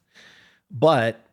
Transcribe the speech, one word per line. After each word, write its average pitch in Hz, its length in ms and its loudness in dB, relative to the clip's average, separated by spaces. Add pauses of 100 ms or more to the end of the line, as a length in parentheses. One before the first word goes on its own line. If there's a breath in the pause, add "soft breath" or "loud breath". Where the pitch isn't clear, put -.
(720 loud breath)
but 127 500 0 (120)